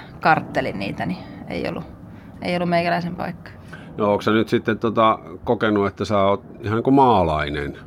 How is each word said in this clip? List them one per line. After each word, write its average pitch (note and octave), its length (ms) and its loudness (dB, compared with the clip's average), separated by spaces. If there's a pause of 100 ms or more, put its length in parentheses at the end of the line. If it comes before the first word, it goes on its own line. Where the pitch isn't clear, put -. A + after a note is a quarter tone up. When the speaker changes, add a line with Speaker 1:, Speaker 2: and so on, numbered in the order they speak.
(200)
Speaker 1:
karttelin C3+ 580 0
niitä, G2+ 280 -6
niin F3+ 120 -6 (300)
ei - 200 -6
ollut, - 160 -8 (580)
ei F3+ 140 -2
ollut F3 120 0
meikäläisen F3 480 0
paikka. E3 340 -8 (460)
Speaker 2:
No, A2 140 0
ootko G2+ 120 2
sä G#2+ 80 2
nyt A2 180 4
sitten A2+ 300 0
tota A2 400 2 (260)
kokenut, G#2+ 420 2
että G2 180 -4
sä G2+ 180 0
oot G2 200 4 (180)
ihan G#2+ 160 -2
niinku A#2 140 2
maalainen? D#2 840 4 (100)